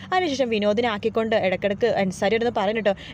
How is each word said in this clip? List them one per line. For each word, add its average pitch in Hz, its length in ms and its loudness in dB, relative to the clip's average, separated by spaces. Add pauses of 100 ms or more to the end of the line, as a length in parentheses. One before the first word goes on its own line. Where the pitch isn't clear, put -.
അതിനുശേഷം 285 420 0
വിനോദിനെ 214 420 0
ആക്കിക്കൊണ്ട് 220 460 0
ഇടയ്ക്കിടയ്ക്ക് 196 600 0
അൻസാരി 196 380 0
ഇരുന്ന് 233 220 0
പറയുന്നു 214 300 0
ട്ടോ. 196 80 4 (200)